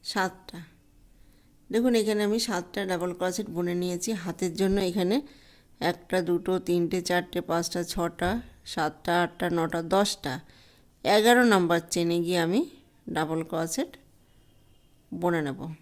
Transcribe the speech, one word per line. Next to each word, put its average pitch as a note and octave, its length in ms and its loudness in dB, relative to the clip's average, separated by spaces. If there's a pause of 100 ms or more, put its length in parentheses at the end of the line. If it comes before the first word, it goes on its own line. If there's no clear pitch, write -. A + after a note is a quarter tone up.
সাতটা। F#3 560 -6 (1080)
দেখুন A#3+ 320 2
এখানে G#3 260 0
আমি A3 200 2
সাতটা F3+ 340 -4 (100)
ডাবল F3+ 260 -2
ক্রোশেট F#3 380 -2
বুনে F3 260 -2
নিয়েছি F3+ 280 -4 (140)
হাতের F3 360 -4
জন্য। F#3+ 180 2 (120)
এখানে F#3 260 0 (680)
একটা, F3 360 -2 (120)
দুটো, F3 240 0 (140)
তিনটে, F3 300 2 (120)
চারটে, F3 300 0 (100)
পাঁচটা, E3+ 320 -2 (120)
ছটা, F3 360 -2 (440)
সাতটা, D#3 400 -2 (100)
আটটা, E3+ 240 -4 (100)
নটা, E3 220 0 (140)
দশটা। G3 400 0 (720)
এগারো A#3 380 6 (100)
নাম্বার F3 260 4 (140)
চেনে E3+ 320 0
গিয়ে F3 200 0
আমি F#3+ 160 2 (540)
ডাবল D#3+ 240 -2 (100)
ক্রোশেট E3 420 -4 (1200)
বুনে E3+ 360 0
নেব। C3+ 120 -8 (220)